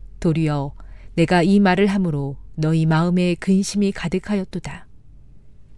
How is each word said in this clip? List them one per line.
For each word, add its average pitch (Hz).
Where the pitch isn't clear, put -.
도리어 147
내가 170
이 196
말을 196
함으로 156
너희 160
마음에 175
근심이 196
가득하였도다. 185